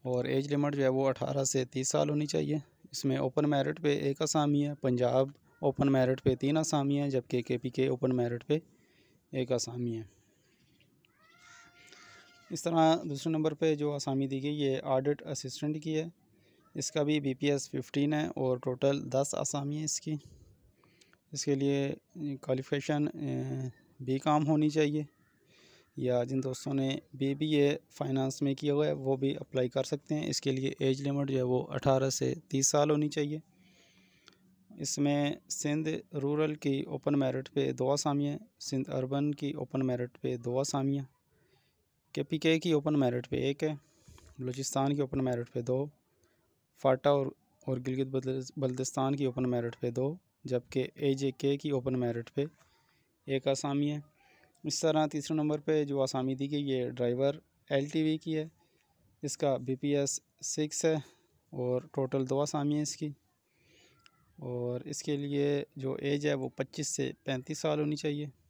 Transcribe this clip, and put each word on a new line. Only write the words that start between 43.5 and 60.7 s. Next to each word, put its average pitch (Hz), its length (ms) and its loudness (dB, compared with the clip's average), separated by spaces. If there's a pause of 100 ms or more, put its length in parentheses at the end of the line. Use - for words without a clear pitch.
एक 143 140 -4
है, 156 100 0 (680)
बलूचिस्तान 135 540 -2
की 143 80 0
ओपन 135 180 -2
मेरिट 123 280 -2
पे 120 140 -6
दो, 127 160 0 (1040)
फाटा 135 300 4
और, 139 200 2 (360)
और 127 120 -2
गिलगित 131 280 -2
बल्तिस-, 131 500 -4
बल्तिस्तान 131 560 0
की 139 120 0
ओपन 127 200 0
मेरिट 120 280 0
पे 120 160 -2
दो, 135 280 -2 (280)
जबकि 123 420 0 (140)
एजेके 139 540 2
की 147 140 -4
ओपन 131 260 0
मेरिट 117 320 -2
पे - 180 -2 (800)
एक 135 220 0
असामी 143 400 0
है। 147 140 -4 (640)
इस 151 180 -4
तरह 156 240 4
तीसरे 156 300 -4
नंबर 151 240 0
पे 151 240 2
जो 139 160 -2
असामी 131 340 0
दी 139 140 -4
गई, 147 140 -2
ये 131 280 0
ड्राइवर 123 480 0 (320)
एलटीवी 156 480 0
की 160 140 -6
है, 156 180 -4 (720)
इसका 139 360 0
बीपीएस 139 600 0 (220)
सिक्स - 420 -4